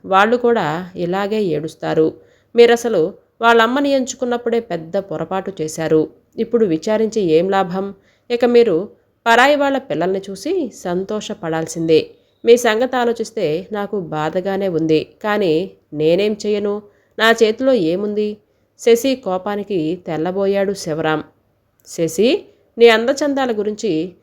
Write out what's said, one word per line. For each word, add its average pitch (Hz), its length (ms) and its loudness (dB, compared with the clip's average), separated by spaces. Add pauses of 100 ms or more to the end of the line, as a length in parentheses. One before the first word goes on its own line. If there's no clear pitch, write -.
వాళ్ళు 202 320 2
కూడా 185 580 -2
ఇలాగే 196 460 -4
ఏడుస్తారు. 160 720 -2 (420)
మీరసలు 233 580 4 (280)
వాళ్ళమ్మని 233 480 2
ఎంచుకున్నప్పుడే 240 680 -2
పెద్ద 170 380 -8
పొరపాటు 190 640 -6
చేశారు. 156 480 0 (280)
ఇప్పుడు 226 280 0
విచారించి 214 560 0
ఏం 170 280 2
లాభం? 196 440 -2 (380)
ఇక 240 140 0
మీరు 226 440 4 (380)
పరాయి 247 280 6
వాళ్ళ 277 220 0
పిల్లల్ని 190 520 -4
చూసి 285 460 -6
సంతోషపడాల్సిందే. 170 1400 -2 (340)
మీ 233 120 8
సంగతి 233 380 0
ఆలోచిస్తే 220 760 -2
నాకు 202 280 -6
బాధగానే 180 680 -4
ఉంది, 160 400 0 (160)
కానీ 190 480 0 (220)
నేనేం 175 520 0
చేయను? 208 360 -2 (380)
నా 220 120 4
చేతిలో 233 420 2
ఏముంది?" 208 640 -2 (420)
శశి 233 360 2
కోపానికి 185 920 -4
తెల్లబోయాడు 196 640 -2
శివరాం. 156 500 -2 (640)
"శశి, 202 580 0 (320)
నీ 233 100 8
అందచందాల 262 640 2
గురించి 202 720 -4